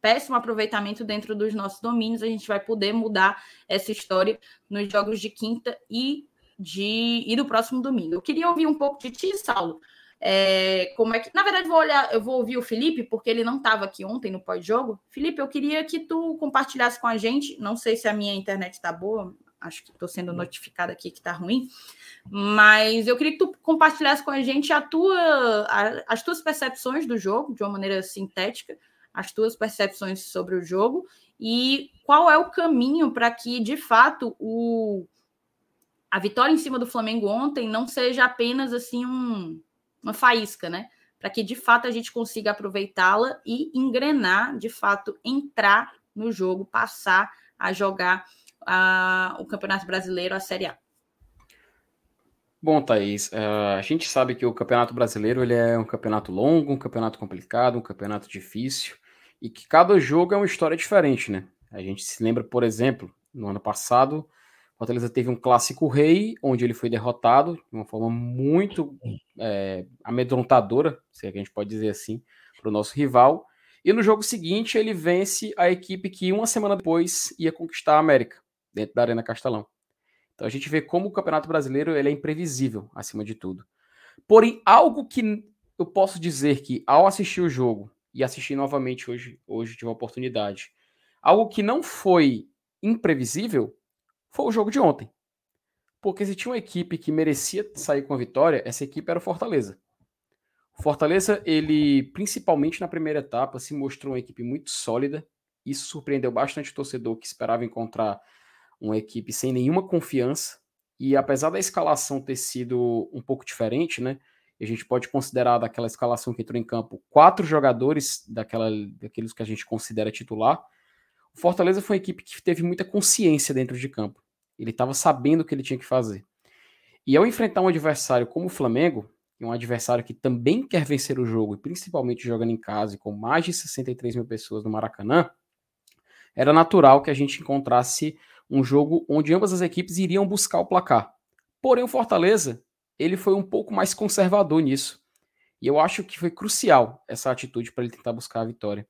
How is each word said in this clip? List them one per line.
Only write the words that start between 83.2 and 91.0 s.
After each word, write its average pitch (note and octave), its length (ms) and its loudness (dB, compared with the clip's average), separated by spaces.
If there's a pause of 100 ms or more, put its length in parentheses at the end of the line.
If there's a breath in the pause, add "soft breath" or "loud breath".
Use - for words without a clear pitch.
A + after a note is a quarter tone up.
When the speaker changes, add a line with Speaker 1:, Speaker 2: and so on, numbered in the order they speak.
Speaker 2:
de G#2+ 120 -10
tudo. F#2 300 -10 (600 soft breath)
Porém, A3+ 380 8
algo B3+ 420 8
que G#3+ 380 -4 (340)
eu F3+ 60 0
posso G3 340 0
dizer C#3+ 440 0
que, - 240 -6
ao D#3 200 8
assistir F#3+ 360 0
o E3+ 60 2
jogo, A#2 420 -2 (220)
e B2+ 100 -4
assistir C3 320 -6
novamente C#3 560 -4
hoje, A#2+ 340 -12
hoje A2+ 320 -8
tive A#2 120 -10
a A2+ 40 -6
oportunidade, A2+ 760 -8 (500)